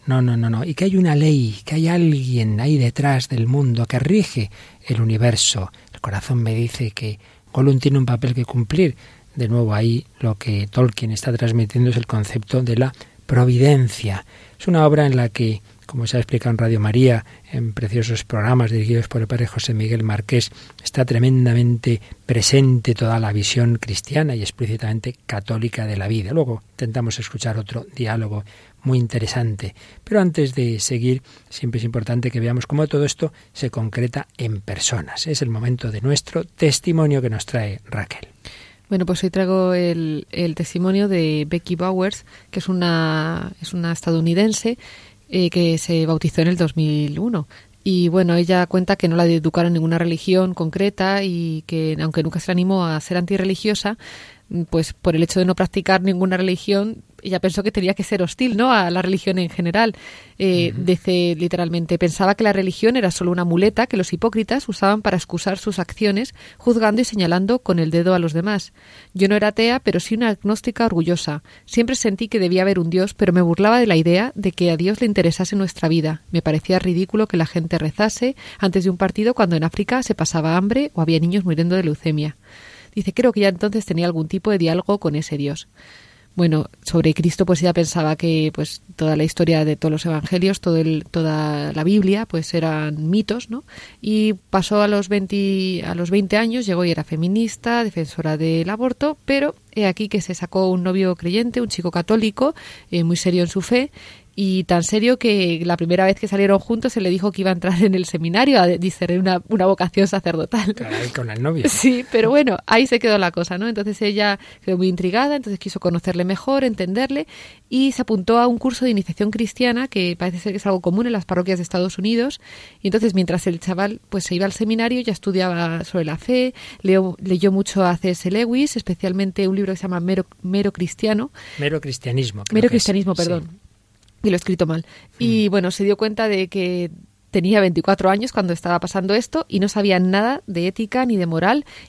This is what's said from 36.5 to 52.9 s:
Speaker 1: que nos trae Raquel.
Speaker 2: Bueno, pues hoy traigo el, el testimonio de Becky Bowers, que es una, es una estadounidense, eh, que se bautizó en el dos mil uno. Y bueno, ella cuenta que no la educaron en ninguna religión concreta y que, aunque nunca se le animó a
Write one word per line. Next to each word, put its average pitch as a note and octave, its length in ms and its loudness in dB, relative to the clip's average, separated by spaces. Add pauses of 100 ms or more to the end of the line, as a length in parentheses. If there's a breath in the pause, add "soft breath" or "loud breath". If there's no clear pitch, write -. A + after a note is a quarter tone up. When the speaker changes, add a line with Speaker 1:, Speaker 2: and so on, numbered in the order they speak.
Speaker 1:
que B2 100 -2
nos A2 140 -4
trae G#2 400 -6
Raquel. - 440 -10 (640 loud breath)
Speaker 2:
Bueno, F#3 140 0
pues F3 180 -2
hoy F#3+ 60 0
traigo F#3 460 2
el, E3 560 -2
el E3+ 240 -2
testimonio F#3 540 0
de D#3 380 0
Becky E3+ 300 -4
Bowers, F#3 480 -2 (260 loud breath)
que - 80 -8
es F#3 120 -4
una, E3 880 -2
es E3 140 -10
una E3+ 180 -2
estadounidense, F3 840 0 (500 loud breath)
eh, F3+ 220 0
que E3+ 260 2
se D#3+ 300 0
bautizó D#3+ 340 0
en D#3+ 80 4
el F3+ 80 2
dos E3+ 180 0
mil D3+ 440 0
uno. G#3 300 -2 (360 loud breath)
Y F3+ 240 2
bueno, F3 260 2
ella F3 320 2
cuenta F#3 300 0
que F#3 120 0
no E3 80 0
la E3+ 100 4
educaron E3 400 2
en F3 80 2
ninguna E3 240 0
religión F3+ 560 0
concreta G3 680 -2
y E3+ 440 -4
que, D#3+ 340 -2
aunque D#3 220 0
nunca D#3+ 180 -4
se - 60 -10
le F#3+ 60 0
animó F3+ 340 2
a D#3+ 160 -2